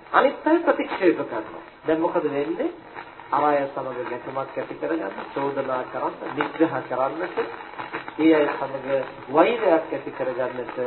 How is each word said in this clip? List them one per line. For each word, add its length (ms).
අනිත් 380
අය 120
ප්‍රතික්ෂේප 600
කරනවා. 440
දැන් 220
මොකද 240
වෙන්නේ? 440
අර 160
අය 180
සමග 400
ගැටුමක් 380
ඇති 240
කරගන්න, 420
චෝදනා 560
කරන්න, 300
නිග්‍රහ 540
කරන්නට, 540
ඒ 160
අය 160
සමග 400
වෛරයක් 420
ඇති 240
කරගන්නට 760